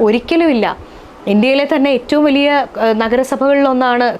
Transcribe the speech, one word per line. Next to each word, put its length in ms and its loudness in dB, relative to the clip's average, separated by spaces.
ഒരിക്കലുമില്ല. 640 0
ഇന്ത്യയിലെ 400 2
തന്നെ 240 2
ഏറ്റവും 320 0
വലിയ, 200 2
ആ, 20 0
നഗരസഭകളിലൊന്നാണ്, 1160 0